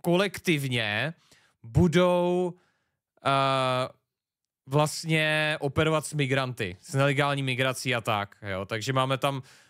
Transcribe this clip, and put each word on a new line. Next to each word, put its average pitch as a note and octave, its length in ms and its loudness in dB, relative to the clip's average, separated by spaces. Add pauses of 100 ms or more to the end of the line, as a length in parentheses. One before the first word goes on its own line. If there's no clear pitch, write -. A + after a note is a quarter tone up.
kolektivně C#3 1120 0 (500)
budou, F3+ 920 2 (720)
eh, C3+ 720 -2 (720)
vlastně D#3 920 0
operovat D#3 460 0
s - 80 -12
migranty, B2+ 680 -2
s - 120 -18
nelegální C#3 500 2
migrací C3 520 -2
a A#2 60 -2
tak, G2+ 400 -2
jo. G2 240 -6
Takže A2+ 280 -4
máme C3 240 0
tam C3+ 240 -2 (280)